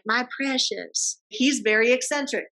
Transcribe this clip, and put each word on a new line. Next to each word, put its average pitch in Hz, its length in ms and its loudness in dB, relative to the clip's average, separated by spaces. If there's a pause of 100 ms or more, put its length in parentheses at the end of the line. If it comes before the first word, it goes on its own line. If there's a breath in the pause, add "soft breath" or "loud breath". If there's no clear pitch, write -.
My 233 220 0 (100)
precious. - 920 -4
He's 247 320 0
very 220 320 4
eccentric. 254 540 -2 (140)